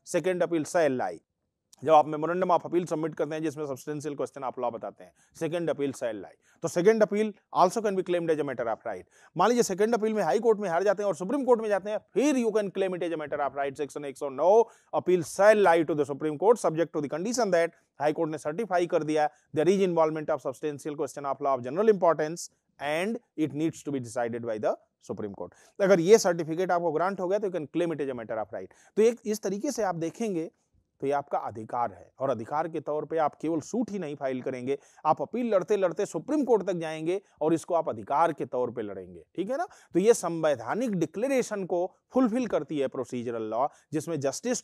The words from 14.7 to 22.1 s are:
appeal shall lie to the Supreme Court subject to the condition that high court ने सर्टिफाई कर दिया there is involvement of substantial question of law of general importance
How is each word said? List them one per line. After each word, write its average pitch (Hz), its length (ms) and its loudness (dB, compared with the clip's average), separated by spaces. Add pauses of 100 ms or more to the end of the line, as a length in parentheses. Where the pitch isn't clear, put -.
appeal 175 300 2
shall 208 400 6
lie 170 180 6
to 156 120 -2
the 147 140 0
Supreme 147 320 -4
Court 214 200 6
subject 160 340 0
to 151 60 -2
the 139 60 -4
condition 214 380 -2
that 170 220 4 (340)
high 151 120 2
court 165 140 -2
ने 156 100 -6
सर्टिफाई 180 480 -2
कर 165 160 0
दिया 151 280 0 (260)
there 156 140 4
is 196 180 4
involvement 160 420 2
of 151 160 -2
substantial 147 480 -6
question 151 320 -6
of 139 200 -4
law 135 120 2
of 120 80 -8
general 180 260 2
importance 170 580 0 (320)